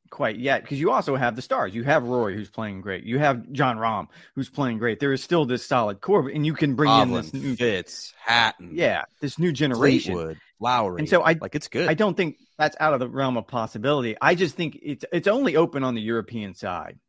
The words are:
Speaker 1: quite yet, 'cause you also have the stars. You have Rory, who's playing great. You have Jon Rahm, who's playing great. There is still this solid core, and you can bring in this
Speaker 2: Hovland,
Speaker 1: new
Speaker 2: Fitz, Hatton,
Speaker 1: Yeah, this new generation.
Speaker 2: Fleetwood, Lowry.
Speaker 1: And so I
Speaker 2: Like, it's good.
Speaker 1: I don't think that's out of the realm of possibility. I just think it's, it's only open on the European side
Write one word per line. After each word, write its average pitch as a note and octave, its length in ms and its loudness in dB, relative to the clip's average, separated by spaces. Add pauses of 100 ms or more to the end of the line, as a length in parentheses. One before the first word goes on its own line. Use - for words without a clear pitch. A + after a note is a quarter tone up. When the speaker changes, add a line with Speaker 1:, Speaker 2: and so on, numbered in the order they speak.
Speaker 1:
quite A2+ 280 -2
yet, B2+ 300 0
'cause C#3+ 100 -6
you E3+ 140 2
also F3 240 0
have A#2+ 220 0
the B2+ 40 -8
stars. A#2+ 320 -2
You A#2 100 -6
have C#3+ 200 2
Rory, A#2+ 320 0
who's G#2 140 -8
playing G2+ 320 -8
great. F#2 240 -8
You A#2 140 -2
have C3+ 340 0
Jon B2+ 240 0
Rahm, A2 300 -2 (280)
who's C3+ 140 -6
playing B2+ 280 -2
great. A2 220 -2
There C#3 140 0
is C3 100 -4
still D#3+ 220 2
this A#2+ 200 -2
solid A2 360 0
core, E3+ 280 2
and D3+ 160 -2
you D#3+ 80 2
can C#3+ 220 2
bring C#3 160 4
in A2+ 220 6
this A#2 180 -4
Speaker 2:
Hovland, C3+ 100 -8
Speaker 1:
new C3+ 140 -2
Speaker 2:
Fitz, G#2+ 640 -2
Hatton, A2+ 540 0
Speaker 1:
Yeah, A#2+ 320 0 (160)
this C#3+ 180 -6
new E3+ 140 2
generation. C3 600 0
Speaker 2:
Fleetwood, D#2+ 240 -6 (220)
Lowry. G#2+ 400 0
Speaker 1:
And D3 100 -2
so E3+ 140 6
I E3 180 4
Speaker 2:
Like, - 140 -8
it's - 140 -8
good. F3 200 -2
Speaker 1:
I D#3+ 40 4
don't F#3+ 220 0
think E3 220 -2 (200)
that's D3+ 240 0
out D#3 120 4
of C3 60 2
the B2 80 -4
realm B2+ 300 -2
of A2 100 -6
possibility. A#2+ 760 -2
I D#3+ 140 6
just E3+ 200 0
think E3 280 -6
it's, C#3 280 -8
it's F3 160 0
only G#3+ 280 4
open D#3 300 2
on B2+ 100 0
the A2 60 -4
European G#2+ 520 -4
side E2+ 560 -8